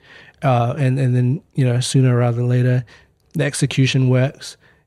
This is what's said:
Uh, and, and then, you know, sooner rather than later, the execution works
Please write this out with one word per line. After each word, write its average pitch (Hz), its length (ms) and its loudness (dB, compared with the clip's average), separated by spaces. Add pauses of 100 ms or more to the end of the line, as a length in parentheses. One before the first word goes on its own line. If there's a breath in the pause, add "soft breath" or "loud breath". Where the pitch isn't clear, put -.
(420 loud breath)
Uh, 123 360 0
and, 135 220 0
and 127 160 0
then, 123 260 0 (120)
you 139 100 0
know, 123 160 0
sooner 127 380 2
rather 120 200 0
than 123 120 -2
later, 127 340 0 (500 soft breath)
the 151 120 -2
execution 131 640 0
works 127 480 -2 (300 soft breath)